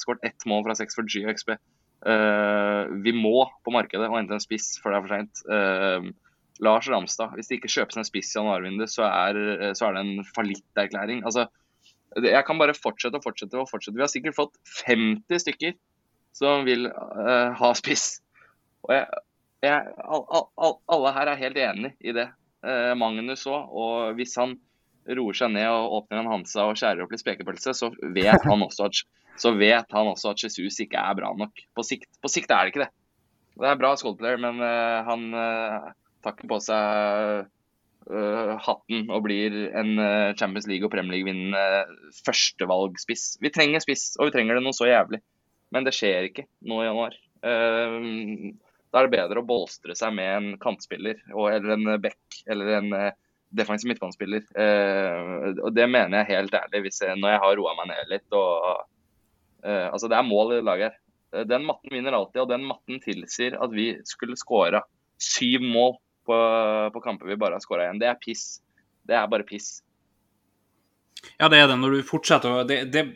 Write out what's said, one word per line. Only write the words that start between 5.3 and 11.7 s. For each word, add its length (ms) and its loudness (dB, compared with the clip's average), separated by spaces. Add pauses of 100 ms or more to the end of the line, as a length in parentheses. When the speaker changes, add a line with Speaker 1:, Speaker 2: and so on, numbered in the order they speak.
Speaker 1:
Eh, 640 0 (500)
Lars 240 6
Ramstad, 480 -2
hvis 140 -10
det 80 -2
ikke 100 -10
kjøpes 320 -2
en 80 -6
spiss 240 -6
i 60 -2
januarvinduet, 500 -2
så 160 -2
er, 320 2 (240)
eh, 160 -2
så 140 0
er 20 -2
det 140 -2
en 160 -4 (100)
fallitterklæring. 840 -4 (100)
Altså, 140 0 (760)